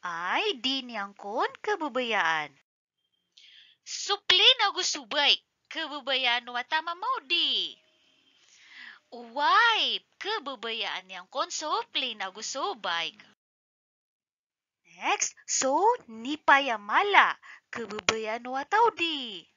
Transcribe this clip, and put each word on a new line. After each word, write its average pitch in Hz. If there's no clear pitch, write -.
Ai, 208
di 262
niangkon 226
kebebayaan. 220
Suplin 403
agus 349
subaik, 269
kebebayaan 262
watama 311
maudi. 302
Uwai, 285
kebebayaan 226
yang 185
kon 339
suplin 311
agus 190
subaik. 190
Next, 359
so, 277
nipayamala, 254
kebebayaan 220
wataudi. 277